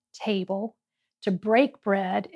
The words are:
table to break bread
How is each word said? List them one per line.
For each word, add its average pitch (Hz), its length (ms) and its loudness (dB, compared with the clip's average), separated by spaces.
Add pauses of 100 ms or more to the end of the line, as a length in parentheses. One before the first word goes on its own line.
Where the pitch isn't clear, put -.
(120)
table 196 640 -4 (460)
to - 80 -2
break 214 520 2
bread 196 540 0